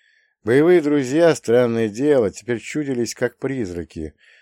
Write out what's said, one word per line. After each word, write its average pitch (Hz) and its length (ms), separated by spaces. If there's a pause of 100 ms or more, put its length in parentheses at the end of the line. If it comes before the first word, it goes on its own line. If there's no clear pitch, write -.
(440)
Боевые 156 360
друзья, 147 540
странное 117 560
дело, 123 400
теперь 113 300
чудились 131 540
как - 220
призраки. 87 800 (280)